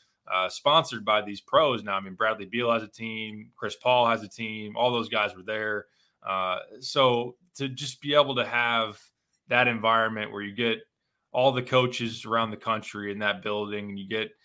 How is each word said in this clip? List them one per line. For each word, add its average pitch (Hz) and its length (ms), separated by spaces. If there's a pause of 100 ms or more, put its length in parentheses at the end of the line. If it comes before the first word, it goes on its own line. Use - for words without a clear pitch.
(280)
uh, 92 200
sponsored 143 560
by 107 180
these 101 180
pros 127 440
now. 101 100
I 98 60
mean, 95 140
Bradley 110 320
Beal 117 260
has 113 100
a 107 60
team, 110 640
Chris 107 220
Paul 123 320
has 110 160
a 101 40
team, 110 480
all 123 140
those 117 180
guys 104 280
were 92 80
there. 107 420 (400)
Uh, 95 320 (220)
so 127 560 (180)
to 135 140
just 131 320
be 143 140
able 139 200
to 120 100
have 117 560 (460)
that 123 220
environment 110 640
where 101 100
you 101 140
get 113 240 (500)
all 127 220
the 127 100
coaches 123 640
around 113 260
the 107 60
country 104 560
in 101 80
that 101 240
building, 104 460
and 98 100
you 98 80
get, 110 240 (120)